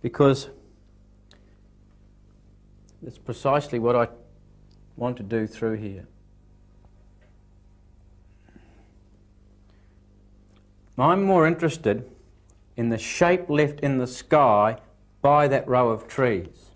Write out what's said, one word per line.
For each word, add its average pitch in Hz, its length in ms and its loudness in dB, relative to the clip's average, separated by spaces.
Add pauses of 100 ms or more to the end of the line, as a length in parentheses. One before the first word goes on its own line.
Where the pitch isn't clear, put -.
because 139 480 2 (2500)
it's - 140 -16
precisely 135 640 -4
what 120 160 0
I 117 120 2 (880)
want 123 220 -8
to 107 60 -14
do 110 240 -4
through 110 300 -6
here. 98 280 -14 (4000)
I'm 175 240 4
more 180 240 4
interested 147 600 -2 (680)
in 117 120 -2
the 113 100 -4
shape 180 500 0
left 147 300 0
in 139 180 -2
the 127 80 -2
sky 113 720 2 (460)
by 147 240 4
that 131 200 -2
row 127 220 2
of 107 180 -6
trees. 113 680 -4